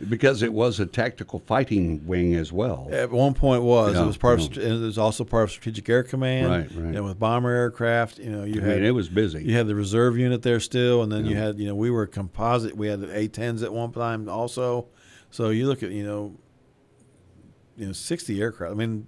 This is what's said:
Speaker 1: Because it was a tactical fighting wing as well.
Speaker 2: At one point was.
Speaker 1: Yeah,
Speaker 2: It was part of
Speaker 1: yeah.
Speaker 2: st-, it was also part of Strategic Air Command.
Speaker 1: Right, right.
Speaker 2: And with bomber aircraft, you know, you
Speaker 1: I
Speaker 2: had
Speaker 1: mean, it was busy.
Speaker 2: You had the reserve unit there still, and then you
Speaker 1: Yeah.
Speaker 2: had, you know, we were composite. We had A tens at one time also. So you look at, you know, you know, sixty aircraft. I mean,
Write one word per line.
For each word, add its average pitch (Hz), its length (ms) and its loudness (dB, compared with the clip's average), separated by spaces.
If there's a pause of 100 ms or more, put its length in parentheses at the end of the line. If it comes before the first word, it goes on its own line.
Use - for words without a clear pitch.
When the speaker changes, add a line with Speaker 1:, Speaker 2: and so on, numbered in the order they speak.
Speaker 1:
Because 117 320 4
it 117 100 0
was 107 300 2
a 95 40 0
tactical - 540 -4
fighting 95 680 0
wing 87 300 2
as 78 160 -4
well. 104 400 -4
Speaker 2:
At 123 180 -2
one 131 240 4
point 127 300 4
was. 113 320 6
Speaker 1:
Yeah, 87 80 4
Speaker 2:
It - 20 4
was - 120 0
part 123 220 4
of 78 80 0
Speaker 1:
yeah. - 60 -8 (100)
Speaker 2:
st-, - 100 0
it 117 120 -2
was 110 120 -4
also 110 260 2
part 113 220 2
of 101 60 -2
Strategic 107 360 -10
Air 123 160 4
Command. 131 460 0
Speaker 1:
Right, 85 260 0
right. 82 220 -4
Speaker 2:
And 101 80 -4
with 98 140 -8
bomber 120 320 2
aircraft, 117 680 0
you 117 120 -10
know, 104 120 -6
you 107 180 -2
Speaker 1:
I 98 40 0
Speaker 2:
had 104 140 2
Speaker 1:
mean, 101 60 2
it 117 60 4
was 107 160 2
busy. 90 380 0
Speaker 2:
You 113 100 2
had 117 120 2
the 104 80 0
reserve 113 420 2
unit 123 240 2
there 120 180 2
still, 123 440 2
and 107 60 -2
then 107 160 -2
you 107 120 0
Speaker 1:
Yeah. 107 80 0
Speaker 2:
had, 104 140 -4
you 104 80 -4
know, 101 80 -4
we 110 140 0
were 113 160 0
composite. 107 680 -2
We 104 120 -2
had 104 140 -2
A 104 280 -4
tens 117 340 -6
at 98 80 -6
one 117 220 -6
time 113 340 -4
also. 120 600 -4 (440)
So 113 180 -4
you 113 160 0
look 135 160 0
at, 95 100 -6
you 104 140 -6
know, 104 300 -8 (1400)
you 110 100 -8
know, 95 60 -8
sixty 107 480 -6
aircraft. 101 320 -6
I - 20 -6
mean, 110 320 -4